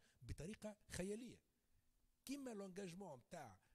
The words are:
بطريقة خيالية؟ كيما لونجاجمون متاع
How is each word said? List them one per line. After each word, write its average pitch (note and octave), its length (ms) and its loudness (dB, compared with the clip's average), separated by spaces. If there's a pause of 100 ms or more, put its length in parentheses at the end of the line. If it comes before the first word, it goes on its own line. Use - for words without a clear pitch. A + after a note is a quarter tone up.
(220)
بطريقة G3+ 540 -2 (120)
خيالية؟ G#3 520 2 (840)
كيما C4+ 260 2
لونجاجمون F#3+ 680 0
متاع A#2 400 -6 (160)